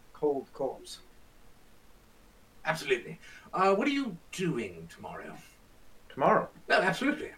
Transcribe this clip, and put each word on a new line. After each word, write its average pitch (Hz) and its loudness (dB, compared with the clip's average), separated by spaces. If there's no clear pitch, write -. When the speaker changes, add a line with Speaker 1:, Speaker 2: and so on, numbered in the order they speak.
Speaker 1:
cold 139 -2
corpse. - -6
Speaker 2:
Absolutely. 156 -2
Uh, 190 6
what 226 2
are 285 2
you 254 -2
doing 107 -4
tomorrow? - -12
Speaker 1:
Tomorrow? 175 4
Speaker 2:
No, 160 6
absolutely. 269 0